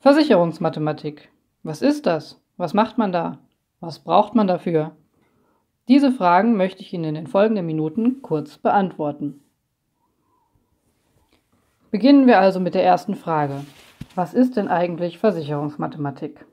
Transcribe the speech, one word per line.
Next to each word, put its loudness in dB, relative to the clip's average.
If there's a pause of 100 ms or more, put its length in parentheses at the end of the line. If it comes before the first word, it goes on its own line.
Versicherungsmathematik. 0 (300)
Was -12
ist -2
das? -4 (200)
Was -8
macht -2
man -2
da? -6 (420)
Was -16
braucht 0
man 2
dafür? -2 (920)
Diese 4
Fragen 2
möchte -4
ich -16
Ihnen -6
in -4
den -10
folgenden 0
Minuten -2
kurz -6
beantworten. -4 (2500)
Beginnen 6
wir 8
also 2
mit -4
der 2
ersten 0
Frage. -4 (500)
Was -6
ist 0
denn -4
eigentlich -4
Versicherungsmathematik? -6